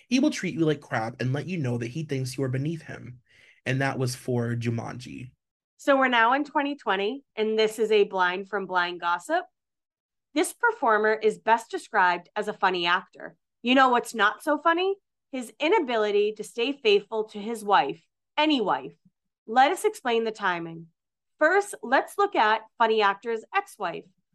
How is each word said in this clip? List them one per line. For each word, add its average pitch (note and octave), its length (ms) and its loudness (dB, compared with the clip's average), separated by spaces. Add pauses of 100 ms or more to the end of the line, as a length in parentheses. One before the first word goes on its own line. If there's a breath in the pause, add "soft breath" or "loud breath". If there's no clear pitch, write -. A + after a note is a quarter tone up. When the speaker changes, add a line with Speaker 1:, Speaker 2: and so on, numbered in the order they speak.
Speaker 1:
he B3 120 0
will D4 120 2
treat F#3 240 -6
you D#3+ 100 0
like D3+ 160 0
crap B2 400 -6
and B2+ 120 -2
let C#3+ 140 -6
you F#3 100 -6
know B2 200 -2
that A#2 100 -6
he D3+ 160 -8
thinks C3 340 -6
you C3+ 60 -2
are C3+ 60 -2
beneath D3+ 340 -4
him. - 360 -18 (460 soft breath)
And C3 160 0
that C3+ 160 0
was B2+ 180 -2
for A#2+ 400 -4
Jumanji. A#2 760 -8 (460)
Speaker 2:
So C#4 200 2
we're C4 100 2
now A#3+ 260 4
in C#4+ 100 0
twenty C#4+ 320 -4
twenty, G#3+ 480 -4 (120)
and A3 220 0
this G#3+ 220 0
is G#3+ 120 0
a G#3+ 120 6
blind F#3+ 440 0
from G3 200 -6
Blind F3+ 340 -2
Gossip. F3+ 420 -2 (920)
This D#4 180 0
performer A3 600 2
is G#3+ 260 0
best A3+ 320 0
described F3+ 640 0
as G#3 120 -4
a G#3 60 -6
funny F#3 320 0
actor. F#3 500 -4 (260)
You A#3+ 140 2
know C4 140 6
what's A#3+ 240 0
not G#3+ 300 0
so D4+ 160 0
funny? F4 360 0 (360)
His B3 280 -10
inability A3 800 2
to G#3 60 -10
stay A#3+ 300 -4
faithful G#3+ 560 2
to G#3+ 100 -12
his G#3 260 -8
wife, F3+ 360 2 (360)
any D4+ 240 2
wife. D#3+ 320 -4 (540)
Let C4 240 4
us F4+ 120 -4
explain A#3+ 400 0
the A3 80 -2
timing. E3+ 540 -6 (540)
First, F#4 420 2
let's B3 360 0
look G4+ 180 0
at A3 260 4 (160)
funny A3 240 4
actor's G#3+ 420 0 (100)
ex-wife. F#3+ 520 -6 (300)